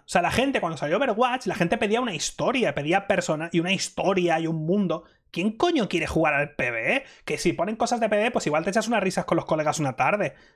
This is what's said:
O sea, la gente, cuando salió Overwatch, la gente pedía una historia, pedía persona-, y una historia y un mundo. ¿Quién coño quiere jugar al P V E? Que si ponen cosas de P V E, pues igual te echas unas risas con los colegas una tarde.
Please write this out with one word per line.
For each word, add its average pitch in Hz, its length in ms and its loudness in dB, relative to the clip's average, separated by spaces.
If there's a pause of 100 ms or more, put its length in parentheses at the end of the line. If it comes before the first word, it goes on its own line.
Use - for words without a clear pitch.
O - 40 -20
sea, 175 140 2
la 165 80 0
gente, 247 280 0
cuando 165 180 -4
salió 156 200 0
Overwatch, 247 480 0
la 170 100 -2
gente 170 220 2
pedía 220 240 0
una 220 140 -4
historia, 214 580 -2
pedía 170 320 0
persona-, 170 460 -2
y 170 80 0
una 180 140 0
historia 170 640 0
y 165 80 -2
un 160 180 -2
mundo. 175 380 0 (280)
¿Quién 214 260 -2
coño 330 320 2
quiere 170 180 0
jugar 160 260 2
al 143 220 0
P 123 160 0
V 120 240 0
E? 277 80 -2 (220)
Que 147 120 -2
si 170 140 0
ponen 175 240 -2
cosas 240 240 0
de 226 80 2
P 208 80 0
V 214 120 2
E, 240 40 -2
pues 226 160 -2
igual 151 160 2
te 202 60 -4
echas 208 180 0
unas 226 160 0
risas 185 220 -2
con - 100 0
los 156 100 0
colegas 151 340 0
una 135 180 -2
tarde. 160 380 0 (200)